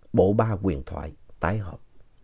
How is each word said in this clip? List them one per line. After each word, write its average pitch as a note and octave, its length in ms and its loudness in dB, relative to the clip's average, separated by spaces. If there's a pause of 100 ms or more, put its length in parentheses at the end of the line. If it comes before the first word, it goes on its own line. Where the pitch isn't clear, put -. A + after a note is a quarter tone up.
(140)
bộ G2 200 6
ba A2 120 2
huyền F#2+ 400 -2
thoại - 260 -10 (280)
tái G2+ 180 0
hợp. F#2 220 -8 (440)